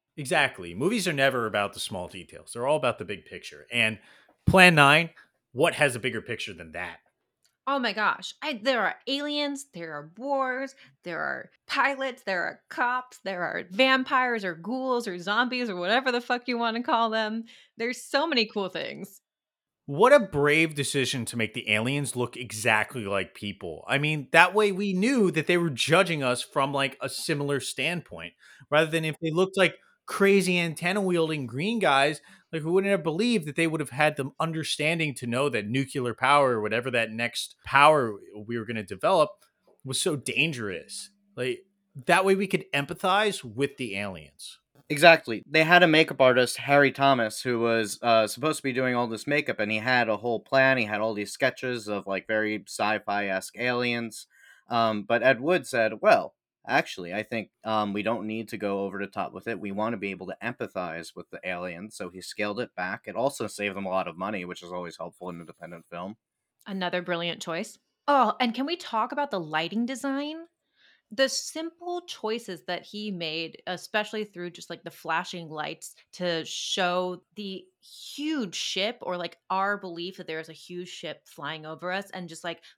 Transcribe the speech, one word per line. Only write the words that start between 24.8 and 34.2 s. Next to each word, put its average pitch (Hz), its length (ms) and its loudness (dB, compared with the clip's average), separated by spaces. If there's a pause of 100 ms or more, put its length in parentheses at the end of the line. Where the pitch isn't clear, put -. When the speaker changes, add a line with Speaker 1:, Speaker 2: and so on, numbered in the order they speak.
Speaker 1:
knew 202 380 4
that 151 160 0
they 175 120 4
were 170 120 0
judging 156 540 2
us 123 180 0
from, 143 300 -2
like, 135 280 0
a 135 80 -6
similar 143 520 -2
standpoint, 131 720 -6 (360)
rather 156 220 4
than 160 140 0
if 156 160 -4
they 160 100 -2
looked 185 260 2
like 185 200 4 (300)
crazy 190 520 4
antenna-wielding 170 880 0
green 165 320 -2
guys, 143 420 4 (320)
like, 156 120 -4
we 160 80 -2
wouldn't 196 180 4
have 180 140 2
believed 180 420 2
that 147 80 -6
they 165 140 2
would 156 100 -2
have 147 120 -6
had 151 260 2
the 135 240 -4